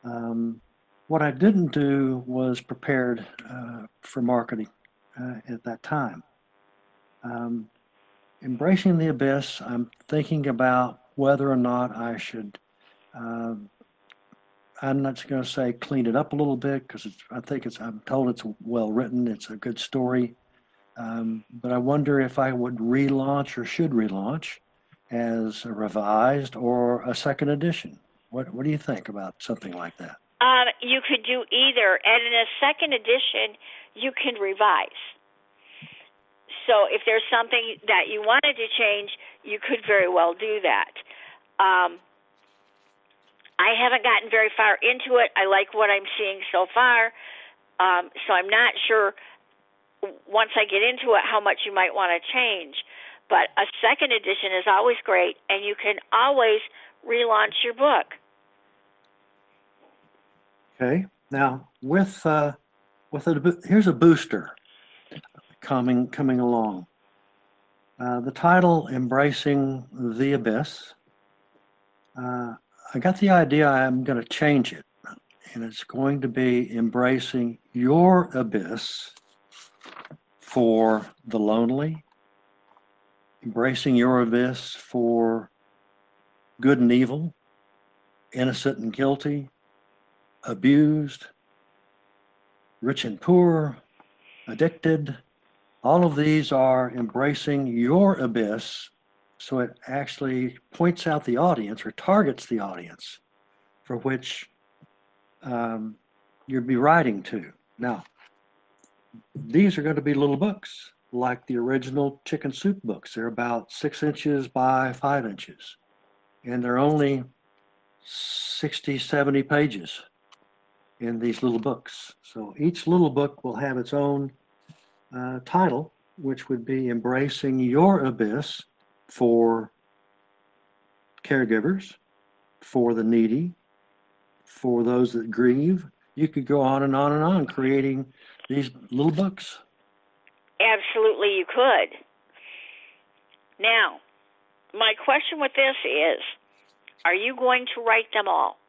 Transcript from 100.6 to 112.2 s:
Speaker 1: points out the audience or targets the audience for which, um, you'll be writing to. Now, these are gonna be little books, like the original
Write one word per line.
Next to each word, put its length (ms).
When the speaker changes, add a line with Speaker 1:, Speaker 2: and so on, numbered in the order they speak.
Speaker 1:
points 340
out 180
the 140
audience 480
or 60
targets 540
the 120
audience 640
for 140
which, 540
um, 540
you'll 160
be 140
writing 480
to. 280
Now, 260
these 440
are 40
gonna 200
be 120
little 220
books, 560
like 340
the 100
original 720